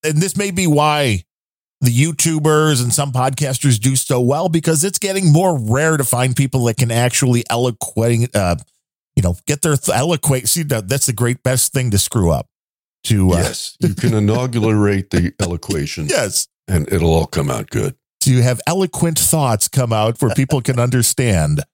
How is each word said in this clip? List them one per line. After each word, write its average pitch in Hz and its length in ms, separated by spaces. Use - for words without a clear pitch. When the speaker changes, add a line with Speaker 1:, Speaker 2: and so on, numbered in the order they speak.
Speaker 1:
and 156 180
this 196 140
may 202 140
be 180 160
why 147 580
the 123 100
YouTubers 151 920
and 120 100
some 143 200
podcasters 131 680
do 131 160
so 127 260
well, 143 280
because 160 340
it's 196 160
getting 190 340
more 175 240
rare 135 400
to 139 60
find 123 320
people 131 300
that 113 140
can 117 120
actually 120 600
eloquent, 117 840
uh, 90 220
you - 80
know, 87 140
get 147 160
their 151 140
th-, - 200
eloquate. 139 520
See, 170 160
that, 110 240
that's 135 180
the 131 60
great, 120 320
best 127 280
thing 127 200
to 101 60
screw 92 340
up. 67 140
To, 95 300
uh, - 20
Speaker 2:
Yes, - 420
you 104 160
can 110 180
inaugurate 107 1000
the 87 260
<laughs> - 40
eloquation. 85 680
Speaker 1:
Yes. - 400
Speaker 2:
And - 260
it'll 82 220
all 80 120
come 71 220
out - 220
good. - 240
Speaker 1:
To 123 200
have 123 240
eloquent 170 500
thoughts 131 520
come 123 240
out 110 280
where 113 140
people 135 260
can 123 200
understand. 113 800